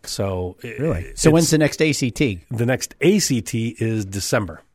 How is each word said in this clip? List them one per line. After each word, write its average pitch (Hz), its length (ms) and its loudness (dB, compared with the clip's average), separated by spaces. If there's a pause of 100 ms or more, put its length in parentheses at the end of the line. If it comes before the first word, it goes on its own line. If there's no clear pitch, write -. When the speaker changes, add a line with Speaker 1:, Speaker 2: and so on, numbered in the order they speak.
Speaker 1:
So 92 560 -4
it, 120 180 -10
Speaker 2:
Really? 131 240 -2 (120)
So - 140 4
Speaker 1:
it's 151 40 8
Speaker 2:
when's 160 180 4
the 156 60 6
next 151 240 2
A 160 120 2
C 127 160 -2
T? 110 300 0 (100)
Speaker 1:
The 117 160 -2
next 123 360 -2
A 190 180 4
C 131 220 0
T 113 380 -4
is 110 260 -2
December. 98 560 -4 (140)